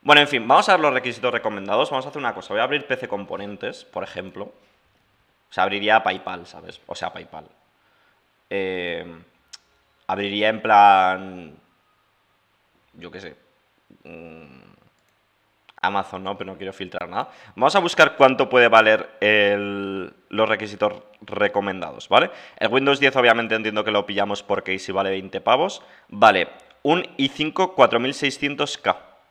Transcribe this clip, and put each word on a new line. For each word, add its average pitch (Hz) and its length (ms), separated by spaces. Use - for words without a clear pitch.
Bueno, 147 180
en 143 80
fin, 120 180
vamos 151 220
a 202 60
ver 170 80
los 143 120
requisitos 123 380
recomendados. 107 580
Vamos 131 160
a 143 40
hacer 151 100
una 123 160
cosa. 95 180
Voy 104 60
a 120 60
abrir 143 200
P 127 120
C 123 100
Componentes, 101 800
por 92 180
ejemplo. 95 500
O - 60
sea, 92 80
abriría 101 400
PayPal, 92 420
¿sabes? 85 420
O 85 80
sea, 85 180
PayPal. 80 340
Eh, 90 560
abriría 101 420
en 110 120
plan, 95 960
yo 85 160
qué 92 100
sé, 78 140
mm, 80 640
Amazon, 95 420
¿no? 98 120
Pero 95 160
no 90 60
quiero 95 160
filtrar 90 340
nada. 104 220
Vamos 139 200
a 196 40
buscar 165 380
cuánto 131 320
puede 123 180
valer 110 400
el, 101 920
los 107 200
requisitos 104 540
recomendados, 98 880
¿vale? 151 220
El 110 120
Windows 135 300
diez 135 160
obviamente 117 380
entiendo 107 300
que 107 80
lo 101 160
pillamos 101 340
porque 95 300
ahí 95 80
sí - 120
vale 98 200
veinte 95 300
pavos. 147 420
Vale, 104 400
un 170 260
i 135 120
cinco 180 460
cuatro 117 240
mil 131 160
seiscientos 143 640
K. - 180